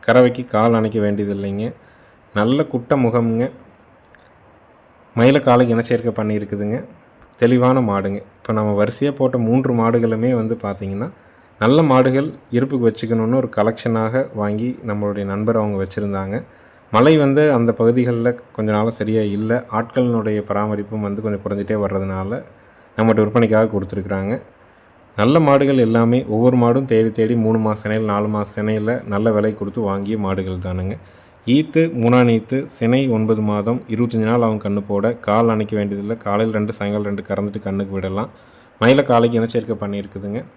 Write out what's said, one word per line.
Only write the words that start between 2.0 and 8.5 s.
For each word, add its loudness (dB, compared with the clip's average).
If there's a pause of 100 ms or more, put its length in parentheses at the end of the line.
நல்ல 2
குட்டை -2
முகமுங்க. 0 (1700)
மயில 6
காலை 6
இனச்சேர்க்கை -2
பண்ணியிருக்குதுங்க. -4 (640)
தெளிவான 4
மாடுங்க. -2 (180)
இப்ப -4